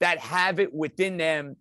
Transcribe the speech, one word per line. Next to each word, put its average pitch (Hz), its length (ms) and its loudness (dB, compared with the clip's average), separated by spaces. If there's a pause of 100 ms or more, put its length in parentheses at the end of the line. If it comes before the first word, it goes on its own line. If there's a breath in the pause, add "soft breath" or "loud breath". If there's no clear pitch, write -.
that 175 180 2
have 180 400 0
it 190 140 0
within 175 440 -2
them 151 440 -2